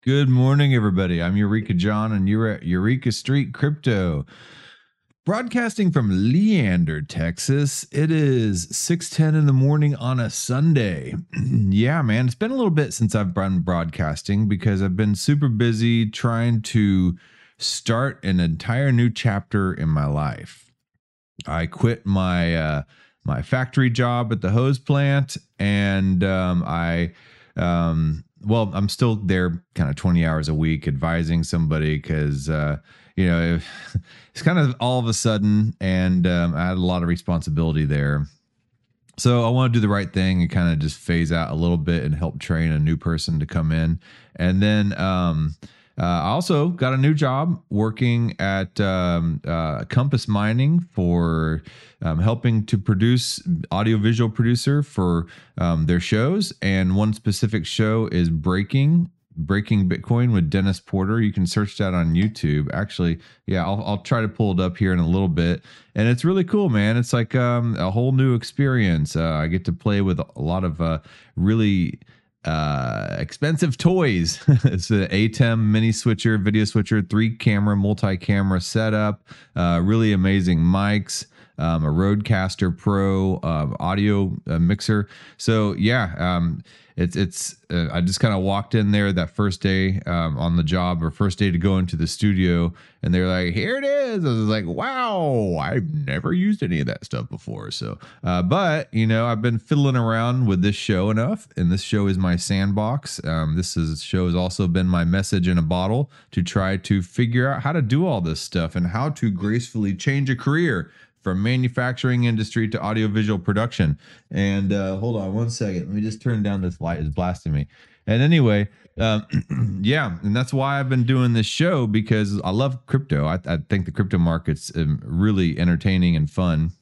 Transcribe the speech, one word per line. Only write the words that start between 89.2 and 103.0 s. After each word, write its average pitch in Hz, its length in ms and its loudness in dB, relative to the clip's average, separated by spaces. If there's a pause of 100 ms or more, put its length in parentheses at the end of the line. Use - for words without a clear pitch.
first 101 320 -2
day, 95 440 0
um, 82 320 -2
on 85 180 0
the 85 80 4
job, 87 400 0
or 80 80 -2
first 98 260 -2
day 101 140 0
to 87 60 0
go 95 200 2
into 87 200 -2
the 82 100 -2
studio, 87 640 2 (300)
and 85 100 0
they're 90 140 2
like, 90 260 -2
"Here 196 240 -4
it 277 60 -6
is." 269 400 -2
I 147 60 0
was 110 180 0
like, 107 180 0
"Wow, 127 920 -2
I've 143 340 -2
never 147 380 -4
used 196 320 0
any 87 160 -2
of 67 80 0
that - 160 -6
stuff 58 260 -8
before." 52 420 -12
So, - 280 -8 (240)
uh, 90 200 0
but, 156 500 0
you 110 140 2
know, 113 180 2
I've 113 160 -2
been 117 180 0
fiddling 139 380 2
around 117 500 0
with 95 140 4
this 104 160 2
show 98 320 0
enough, 117 480 -2
and 87 120 0
this 95 120 0
show 101 260 0
is 95 100 0
my 90 200 0
sandbox. 101 880 -2